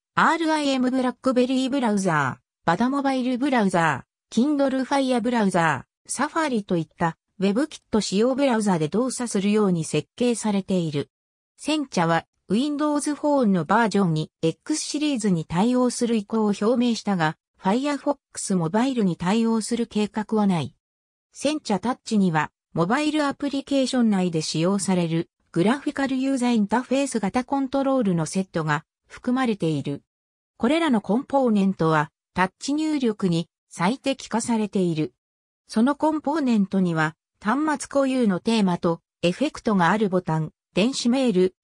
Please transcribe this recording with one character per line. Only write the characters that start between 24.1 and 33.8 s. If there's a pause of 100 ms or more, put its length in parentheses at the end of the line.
で
使
用
さ
れ
る (220)
グ
ラ
フ
ィ
カ
ル
ユ
ー
ザ
ー
イ
ン
タ
ー
フ
ェ
ー
ス
型
コ
ン
ト
ロ
ー
ル
の
セ
ッ
ト
が (220)
含
ま
れ
て
い
る。 (540)
こ
れ
ら
の
コ
ン
ポ
ー
ネ
ン
ト
は、 (220)
タ
ッ
チ
入
力
に (220)
最